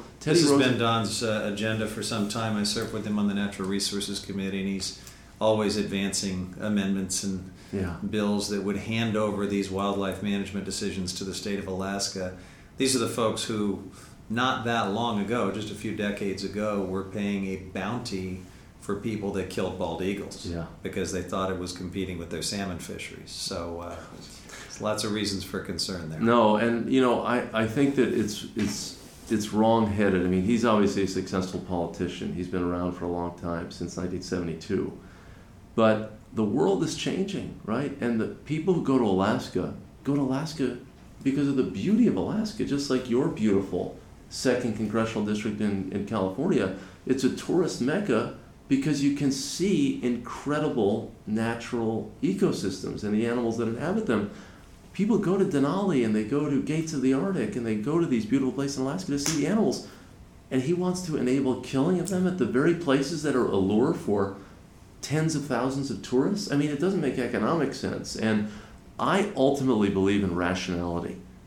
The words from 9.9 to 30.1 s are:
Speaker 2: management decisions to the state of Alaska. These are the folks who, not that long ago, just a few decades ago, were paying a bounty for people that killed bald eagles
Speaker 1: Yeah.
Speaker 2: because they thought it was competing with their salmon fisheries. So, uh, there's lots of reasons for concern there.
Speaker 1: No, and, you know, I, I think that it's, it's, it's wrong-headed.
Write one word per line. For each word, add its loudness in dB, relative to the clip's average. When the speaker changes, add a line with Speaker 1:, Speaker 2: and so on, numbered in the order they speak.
Speaker 2:
management -2
decisions -4
to -8
the -6
state -4
of -8
Alaska. -4
These 2
are 2
the 0
folks 0
who, -2
not 0
that 0
long 0
ago, 0
just -6
a -8
few -6
decades -2
ago, -2
were -4
paying -2
a -4
bounty -6
for -2
people -4
that -2
killed -4
bald -2
eagles -4
Speaker 1:
Yeah. -6
Speaker 2:
because -4
they -4
thought -2
it -4
was -6
competing -6
with -8
their -6
salmon -4
fisheries. -12
So, -6
uh, -10
there's -14
lots 0
of 0
reasons 0
for -6
concern -4
there. -8
Speaker 1:
No, 8
and, 2
you 6
know, 4
I, 0
I 2
think 2
that 4
it's, -2
it's, -2
it's 0
wrong-headed. 4